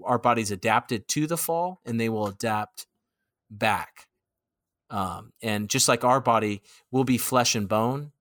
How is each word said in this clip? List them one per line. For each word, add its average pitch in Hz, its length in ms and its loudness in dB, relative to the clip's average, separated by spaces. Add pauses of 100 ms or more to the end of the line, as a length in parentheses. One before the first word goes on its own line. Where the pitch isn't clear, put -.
our 123 140 2
bodies 117 320 2
adapted 110 580 0
to 151 180 -2
the 165 100 -4
fall 170 480 -4
and 117 160 -4
they 113 80 0
will 107 180 -2
adapt 107 600 -6 (640)
back. 104 580 -2 (840)
Um, 95 420 -6 (100)
and 104 280 -2
just - 180 2
like 123 160 2
our 127 160 6
body 107 420 0 (280)
will 131 140 2
be 123 140 2
flesh 123 360 2
and 104 140 -2
bone, 123 520 0